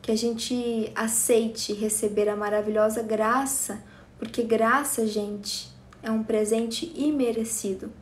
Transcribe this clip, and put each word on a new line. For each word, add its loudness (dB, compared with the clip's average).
Que -2
a 2
gente -2
aceite 2
receber 0
a 2
maravilhosa 2
graça, 0
porque -4
graça, 2
gente, -4
é -4
um 0
presente 0
imerecido. 0